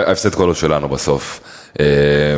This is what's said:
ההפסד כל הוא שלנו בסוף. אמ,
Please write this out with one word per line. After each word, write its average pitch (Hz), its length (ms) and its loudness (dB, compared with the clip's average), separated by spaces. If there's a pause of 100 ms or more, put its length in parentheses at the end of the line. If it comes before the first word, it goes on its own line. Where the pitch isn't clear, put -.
ההפסד 92 280 0
כל 95 100 2
הוא 85 80 2
שלנו 76 360 -2
בסוף. 69 500 -4 (400)
אמ, 73 60 2 (520)